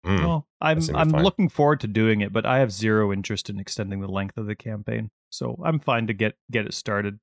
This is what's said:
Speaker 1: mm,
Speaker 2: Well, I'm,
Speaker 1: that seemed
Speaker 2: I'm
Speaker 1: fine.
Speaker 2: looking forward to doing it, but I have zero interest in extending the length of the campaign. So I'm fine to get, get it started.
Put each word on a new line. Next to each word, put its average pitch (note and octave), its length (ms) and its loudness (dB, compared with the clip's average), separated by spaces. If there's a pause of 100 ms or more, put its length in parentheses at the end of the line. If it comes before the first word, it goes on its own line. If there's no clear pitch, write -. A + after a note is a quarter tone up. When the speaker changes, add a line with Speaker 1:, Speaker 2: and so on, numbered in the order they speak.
Speaker 1:
mm, F#3+ 160 2
Speaker 2:
Well, E3 260 0 (140)
I'm, D#3+ 160 2
Speaker 1:
that D#3+ 60 0
seemed D#3+ 140 -2
Speaker 2:
I'm D#3+ 120 4
Speaker 1:
fine. D#3 140 4
Speaker 2:
looking G3 260 2
forward D3 300 2
to A#2 60 -4
doing G#2+ 360 4
it, G2+ 100 -2
but A2 140 0
I B2+ 140 4
have A#2+ 120 2
zero G#2+ 400 2
interest G2 380 -4
in G2+ 100 -8
extending G2 400 -6
the G2 80 -6
length G2 300 -4
of G#2+ 80 -6
the G#2 80 -6
campaign. A2 560 -6 (180)
So A#2+ 340 -8
I'm D#3+ 160 0
fine A#2 280 0
to A2 80 -2
get, G#2+ 240 -2 (120)
get A2+ 140 -2
it G#2 80 -8
started. G#2 500 -4